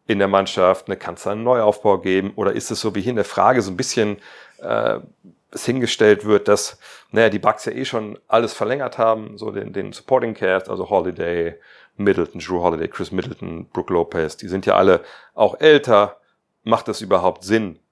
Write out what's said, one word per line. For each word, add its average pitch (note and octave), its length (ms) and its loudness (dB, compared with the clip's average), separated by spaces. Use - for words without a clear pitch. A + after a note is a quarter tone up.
in G#2+ 100 0
der G2 120 2
Mannschaft, F#2+ 580 2
ne, G2 80 -4
kann's - 280 -12
da G2+ 80 -4
einen A2 120 -6
Neuaufbau A2 540 2
geben F#2+ 400 0
oder G2 160 0
ist - 180 -6
es G#2+ 80 -6
so, G#2+ 160 -4
wie G2+ 60 -4
hier G2+ 80 -4
in B2 80 -4
der G2+ 80 0
Frage A2+ 360 2
so G2 80 -2
ein F#2 60 -8
bisschen, G#2 420 -2
äh, A2 400 -2
es - 140 -8
hingestellt A2+ 580 2
wird, G#2+ 240 2
dass, - 320 0
naja, A2 180 4
die G2+ 80 -4
Bucks - 280 -2
ja A2+ 80 -6
eh B2+ 100 -8
schon G#2+ 340 -8
alles A2+ 240 2
verlängert B2 440 -4
haben, A2 400 -2
so G#2+ 140 -10
den, G2+ 220 -10
den G2+ 180 -8
Supporting B2 420 -2
Cast, F#2+ 360 0
also F#2 200 -6
Holiday, E2+ 680 -2
Middleton, F2+ 420 0
Jrue F2 220 -4
Holiday, E2 260 0
Chris - 240 -10
Middleton, F2 560 -8
Brook - 220 -8
Lopez, E2+ 480 -2
die - 100 -14
sind F#2+ 180 -4
ja G2+ 100 4
alle F#2+ 260 6
auch - 260 0
älter, C3 600 4
macht A2 240 0
das A2+ 140 -6
überhaupt F#2 420 0
Sinn, G2 340 0